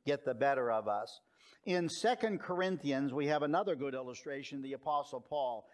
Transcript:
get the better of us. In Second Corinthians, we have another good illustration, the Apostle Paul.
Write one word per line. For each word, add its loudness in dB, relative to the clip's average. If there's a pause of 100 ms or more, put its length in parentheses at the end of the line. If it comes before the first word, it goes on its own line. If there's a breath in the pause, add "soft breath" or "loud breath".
get 0
the 2
better 4
of 2
us. -2 (460 soft breath)
In 2
Second 2
Corinthians, 0
we 0
have 2
another 2
good -4
illustration, -8
the -6
Apostle -2
Paul. -4